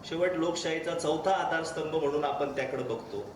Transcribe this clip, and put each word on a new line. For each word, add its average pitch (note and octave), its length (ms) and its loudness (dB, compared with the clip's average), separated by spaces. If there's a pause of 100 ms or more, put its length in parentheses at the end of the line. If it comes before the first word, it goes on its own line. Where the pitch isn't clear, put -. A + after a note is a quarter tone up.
शेवट E3+ 280 2
लोकशाहीचा E3 600 0
चौथा D#3+ 360 2
आधारस्तंभ D#3+ 640 0
म्हणून D3 300 2
आपण C3+ 320 0
त्याकडे C3 260 -2
बघतो. A2+ 520 -6